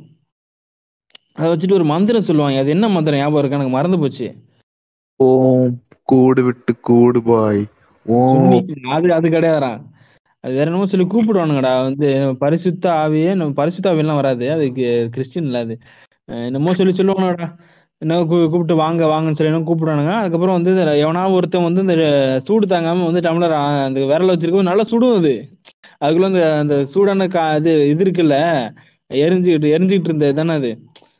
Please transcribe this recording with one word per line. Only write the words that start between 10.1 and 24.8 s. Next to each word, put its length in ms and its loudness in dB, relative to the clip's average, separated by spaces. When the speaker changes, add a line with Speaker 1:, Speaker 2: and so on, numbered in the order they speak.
Speaker 1:
அது 80 -6
வேற 120 0
என்னமோ 220 -2
சொல்லி 200 0
கூப்பிடுவானுங்கடா, 760 0
வந்து 260 -2
பரிசுத்த 540 -2
ஆவியே, 420 0
நம்ம 200 -4
பரிசுத்த 380 -2
ஆவியெல்லாம் 220 0
வராது, 360 -2
அதுக்கு 340 -2
கிறிஸ்டின்ல 440 -6
அது. 200 -6
அஹ், 160 -10
என்னமோ 280 -2
சொல்லி 200 0
சொல்லுவானுங்கடா, 560 -2
என்ன 180 -2
கூ-, 280 0
கூப்பிட்டு 280 -2
"வாங்க, 300 0
வாங்கன்னு" 280 0
சொல்லி 180 0
என்ன 120 -2
கூப்பிடுவானுங்க. 480 -2
அதுக்கப்புறம் 420 -2
வந்து 180 0
இதுல 260 0
எவனா 340 0
ஒருத்தன் 300 0
வந்து 180 0
இந்த 160 0
சூடு 220 0
தாங்காம 380 -2
வந்து 160 0
டம்ளர், 300 0
ஆ, 340 0
அந்த 160 -4
விரல 300 0
வச்சிருக்கும், 400 0
நல்லா 120 0